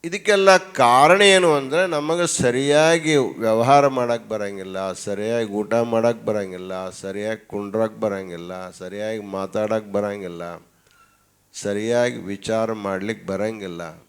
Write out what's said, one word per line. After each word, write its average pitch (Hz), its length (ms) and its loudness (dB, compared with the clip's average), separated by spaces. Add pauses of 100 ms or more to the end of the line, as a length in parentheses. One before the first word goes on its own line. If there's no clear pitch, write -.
ಇದಕ್ಕೆಲ್ಲ 196 520 4
ಕಾರಣ 147 680 6
ಏನು 185 320 6
ಅಂದ್ರೆ 143 320 0
ನಮಗೆ 165 400 -2
ಸರಿಯಾಗಿ 151 880 2
ವ್ಯವಹಾರ 120 720 4
ಮಾಡಕ್ 120 420 -2
ಬರಂಗಿಲ್ಲ, 95 640 -6
ಸರಿಯಾಗಿ 107 560 -4
ಊಟ 104 260 -4
ಮಾಡಕ್ 113 500 0
ಬರಂಗಿಲ್ಲ, 92 680 -6
ಸರಿಯಾಗಿ 104 560 -8
ಕುಂಡ್ರಕ್ 110 500 -4
ಬರಂಗಿಲ್ಲ, 92 760 -8
ಸರಿಯಾಗಿ 104 500 -10
ಮಾತಾಡಕ್ 104 720 -4
ಬರಂಗಿಲ್ಲ, 101 500 -6 (1080)
ಸರಿಯಾಗಿ 117 680 -2
ವಿಚಾರ 110 540 -4
ಮಾಡ್ಲಿಕ್ಕೆ 101 540 -6
ಬರಂಗಿಲ್ಲ. 98 560 -6 (260)